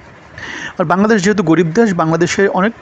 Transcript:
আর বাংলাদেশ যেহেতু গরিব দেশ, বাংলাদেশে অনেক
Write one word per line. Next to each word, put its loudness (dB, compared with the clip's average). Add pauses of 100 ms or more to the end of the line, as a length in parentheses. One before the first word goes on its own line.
(800)
আর 0
বাংলাদেশ 2
যেহেতু 2
গরিব 2
দেশ, 0
বাংলাদেশে 0
অনেক -2